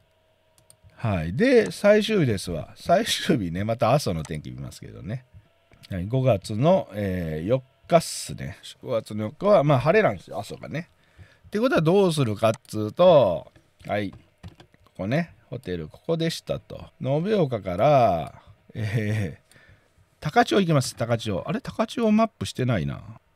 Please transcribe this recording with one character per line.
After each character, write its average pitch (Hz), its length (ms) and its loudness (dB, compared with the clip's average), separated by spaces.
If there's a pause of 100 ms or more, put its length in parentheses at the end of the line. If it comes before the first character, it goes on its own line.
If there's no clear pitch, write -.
(960)
は 98 280 -2
い。 85 120 -6
で、 233 340 4
最 208 340 2
終 214 180 0
日 143 40 4
で 107 140 0
す 92 120 -8
わ。 76 240 -10
最 202 300 2
終 - 320 0
日 90 140 -4
ね、 92 120 -4
ま 117 140 -4
た 127 160 2
阿 147 60 4
蘇 104 160 -2
の 78 80 -4
天 76 180 -8
気 65 80 -14
見 62 80 -14
ま 65 140 -12
す - 80 -20
け 55 80 -16
ど 53 160 -16
ね。 120 220 -10 (640)
は 95 100 -6
い、 92 80 -6
五 131 160 -2
月 110 320 0
の、 160 380 2
え 90 500 -4
ー、 90 40 -4
四 127 140 0 (260)
日 170 100 4
っ 165 40 6
す - 320 -10
ね。 - 240 -12 (240)
五 127 100 -10
月 113 220 -4
の 107 120 -4
四 104 80 -8
日 - 120 -8
は、 196 180 6
ま 147 120 4
あ、 127 40 2
晴 151 160 2
れ 220 60 6
な 151 120 2
ん 87 40 -8
で 76 60 -18
す - 60 -20
よ、 73 100 -8
阿 - 40 -8
蘇 76 120 -12
が 64 120 -14
ね。 143 220 -10 (560)
っ - 60 -20
て 208 80 -4
こ 254 100 2
と 359 60 2
は 175 60 4
ど 185 260 4
う 165 60 0
す 147 120 0
る 107 100 -2
か 110 140 2
っ 113 40 2 (120)
つ 107 140 -8
う 107 120 -4
と、 135 600 6 (340)
は 101 140 -2
い。 98 120 -4
こ - 60 -20 (800)
こ 92 100 -6
ね、 160 280 -2 (160)
ホ 120 80 -10
テ 90 180 -8
ル、 78 120 -10
こ - 180 -20
こ 165 100 -2
で 165 140 -2
し - 100 -10
た - 180 -6
と。 - 260 -16 (160)
延 165 380 -2
岡 123 220 -2
か 90 160 -6
ら、 110 640 4 (320)
え 104 640 -4
ー、 - 40 -20 (800)
高 233 220 2
千 - 60 -6
穂 220 100 2
行 175 60 0
き 160 60 2
ま 135 80 4
す、 - 140 -8
高 117 220 -2
千 107 140 -6
穂。 87 140 -4
あ 151 60 -6
れ、 226 80 -4
高 - 260 -6
千 - 120 -10
穂 220 140 2
マ 220 120 4
ッ 226 60 2
プ - 160 -8
し - 80 -10
て 131 100 -4
な 120 160 0
い 73 60 -2
な。 67 180 -8 (320)